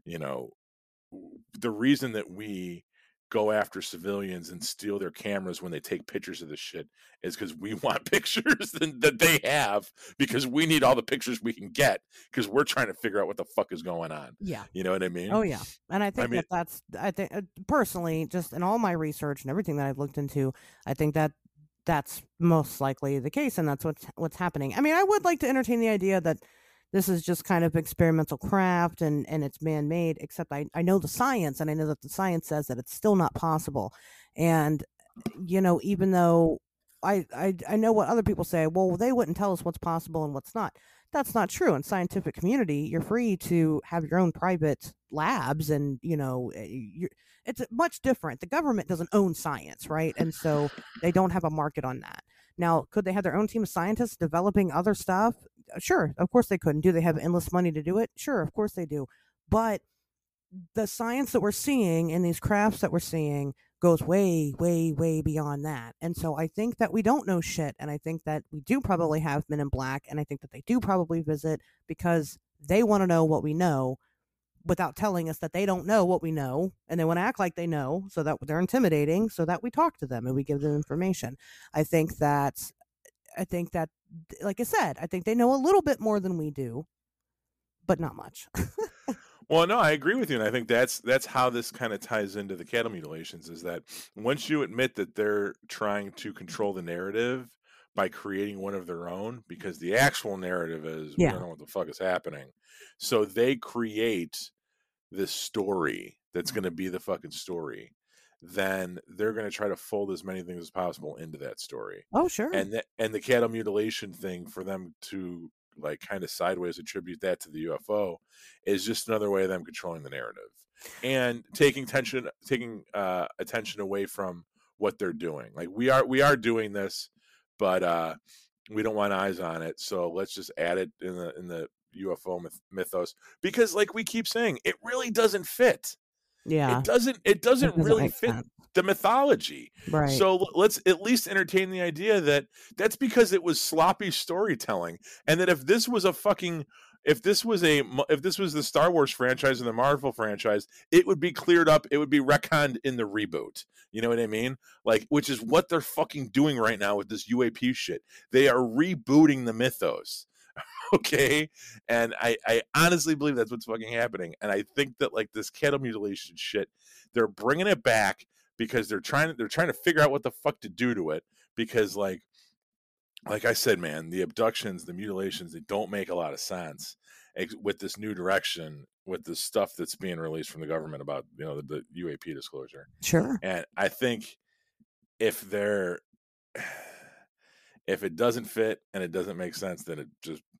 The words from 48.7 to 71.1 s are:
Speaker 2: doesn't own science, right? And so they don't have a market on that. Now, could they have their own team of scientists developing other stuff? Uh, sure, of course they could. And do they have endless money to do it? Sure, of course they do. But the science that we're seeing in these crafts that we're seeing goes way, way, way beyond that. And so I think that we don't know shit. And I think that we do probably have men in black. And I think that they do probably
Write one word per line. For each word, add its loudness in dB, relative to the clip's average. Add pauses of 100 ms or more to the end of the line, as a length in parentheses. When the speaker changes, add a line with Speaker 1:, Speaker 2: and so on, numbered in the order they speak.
Speaker 2:
doesn't -2
own 4
science, -8
right? -2
And 0
so 0 (320)
they 2
don't 4
have -2
a 0
market -4
on -8
that. -16 (360)
Now, 2
could 0
they -2
have 0
their 0
own 2
team -2
of -2
scientists -2
developing 2
other 2
stuff? 2 (400)
Uh, -12
sure, 2
of 0
course 6
they 0
could. 2
And 0
do 6
they 4
have 4
endless 0
money 2
to -4
do 0
it? 0
Sure, -2
of -4
course -2
they -6
do. -6 (420)
But 2 (920)
the 0
science -2
that 4
we're 2
seeing 2
in 2
these 0
crafts 2
that 0
we're 2
seeing -2 (260)
goes 6
way, 2
way, 2
way 0
beyond -2
that. -8
And -4
so -4
I -2
think -4
that 2
we 0
don't 2
know 2
shit. -4
And -8
I -4
think -8
that -4 (100)
we -10
do 0
probably 0
have -2
men -2
in -2
black. -4
And -6
I -4
think -10
that -20
they -16
do 2
probably 0